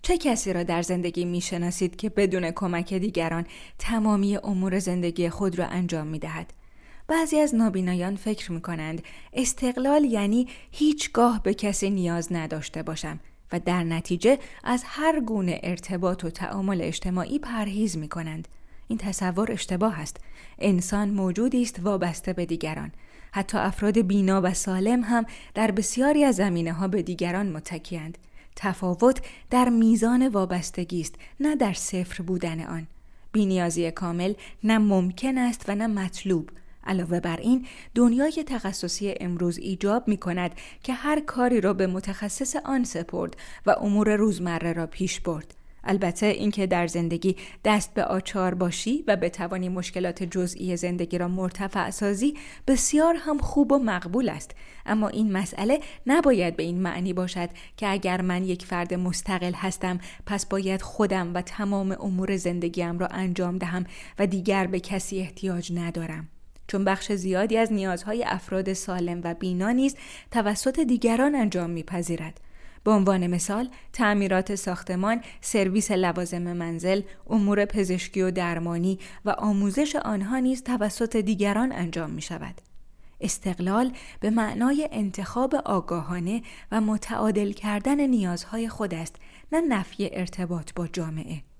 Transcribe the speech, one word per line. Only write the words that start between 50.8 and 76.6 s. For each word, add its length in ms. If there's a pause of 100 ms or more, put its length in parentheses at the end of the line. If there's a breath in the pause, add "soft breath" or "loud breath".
را 100
مرتفع 600
سازی، 480 (300 loud breath)
بسیار 520
هم 180
خوب 340
و 80
مقبول 500
است، 220 (340 loud breath)
اما 220
این 240
مسئله 480 (280 loud breath)
نباید 480
به 80
این 180
معنی 320
باشد 360 (280 loud breath)
که 140
اگر 300
من 220
یک 220
فرد 280
مستقل 600
هستم، 460 (260 loud breath)
پس 200
باید 360
خودم 520
و 80
تمام 580
امور 380
زندگیم 600
را 80
انجام 500
دهم 280 (340 loud breath)
و 80
دیگر 400
به 120
کسی 400
احتیاج 540
ندارم، 560 (380)
چون 180
بخش 260
زیادی 460
از 160
نیازهای 500
افراد 500
سالم 500
و 100
بینا 380
نیز 240 (360 loud breath)
توسط 480
دیگران 560
انجام 340
می‌پذیرد. 720 (420 soft breath)
به 80
عنوان 360
مثال، 420 (240 loud breath)
تعمیرات 640
ساختمان، 640 (200 loud breath)
سرویس 500
لوازم 640
منزل، 480 (280 loud breath)